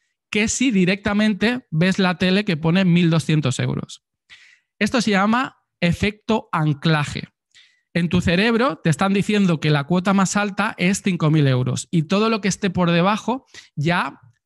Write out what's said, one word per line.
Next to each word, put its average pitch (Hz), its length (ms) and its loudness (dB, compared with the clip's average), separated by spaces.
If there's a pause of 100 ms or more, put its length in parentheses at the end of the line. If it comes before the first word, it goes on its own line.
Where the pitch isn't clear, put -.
(300)
que 214 180 0
si 262 220 0
directamente 208 1000 0
ves 180 280 0
la 180 180 0
tele 185 280 0
que 185 120 -2
pone 165 280 0
mil 170 260 4
doscientos 156 480 0
euros. - 440 -6 (760)
Esto 214 240 0
se 214 80 0
llama 214 480 0 (220)
efecto 208 720 -2
anclaje. 151 760 -2 (640)
En 170 140 0
tu 175 140 0
cerebro 226 600 0
te 165 60 0
están 196 240 2
diciendo 196 480 0
que 156 80 -2
la 147 160 0
cuota 180 300 0
más 196 220 2
alta 202 420 -2
es 190 240 0
cinco 165 280 0
mil 151 160 2
euros 127 440 -2
y 165 140 0
todo 208 260 0
lo 220 100 -2
que 214 80 -2
esté 190 220 -2
por 175 200 0
debajo 202 540 0 (320)
ya 170 440 -2 (260)